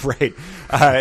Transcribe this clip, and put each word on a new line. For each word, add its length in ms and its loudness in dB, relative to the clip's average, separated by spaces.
right. 300 -2
Uh, 300 4